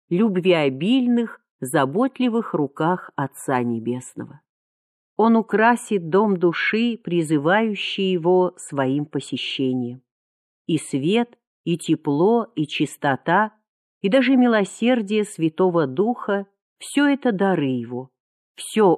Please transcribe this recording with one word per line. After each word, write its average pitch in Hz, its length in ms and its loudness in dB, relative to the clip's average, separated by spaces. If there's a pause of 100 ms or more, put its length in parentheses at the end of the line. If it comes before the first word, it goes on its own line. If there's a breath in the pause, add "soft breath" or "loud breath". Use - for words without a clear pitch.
(100)
любвеобильных, 185 1300 2 (200)
заботливых 202 920 0
руках 160 640 -2
Отца 135 460 -4
Небесного. 120 800 -8 (720)
Он 226 200 4
украсит 214 760 0
дом 202 260 2
души, 214 680 0
призывающий 185 1080 0
его 180 460 2
своим 139 480 -2
посещением. 127 960 -6 (640)
И 165 100 0
свет, 185 640 -2 (260)
и 165 140 -2
тепло, 170 760 0
и 156 120 -4
чистота, 160 880 -2 (480)
и 196 80 -2
даже 262 260 4
милосердие 220 880 0
Святого 165 600 0
Духа — 196 600 -2 (320)
все - 280 -2
это 277 260 0
дары 180 380 0
его, 123 400 -6 (460)
все 202 420 2